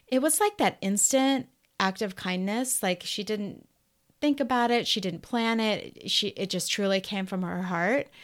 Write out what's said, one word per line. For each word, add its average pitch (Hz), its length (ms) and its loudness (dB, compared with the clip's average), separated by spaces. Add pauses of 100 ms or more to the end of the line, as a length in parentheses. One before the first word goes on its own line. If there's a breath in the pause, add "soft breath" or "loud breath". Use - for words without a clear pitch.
It 254 140 2
was 311 180 2
like 415 180 2
that - 240 2
instant 262 680 2 (300)
act 190 220 0
of 196 140 -4
kindness. 196 640 -2
Like, 180 220 0
she - 200 -6
didn't 202 440 -6 (540)
think 294 180 2
about 240 320 2
it. 240 160 2
She 220 140 0
didn't 175 200 -4
plan 226 380 0
it. - 500 -2
She, 202 200 0
it 190 200 -4
just - 220 -4
truly 196 300 2
came 190 260 -4
from 185 160 -4
her 180 200 -4
heart. 185 440 0 (160 loud breath)